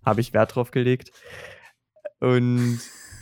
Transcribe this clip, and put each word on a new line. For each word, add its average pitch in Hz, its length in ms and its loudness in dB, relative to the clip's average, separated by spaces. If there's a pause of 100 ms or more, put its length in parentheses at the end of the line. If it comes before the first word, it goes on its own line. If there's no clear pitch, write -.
Hab 107 140 2
ich - 140 -4
Wert 107 220 2
drauf 123 160 -4
gelegt. 127 420 -2 (1080)
Und 123 600 2 (420)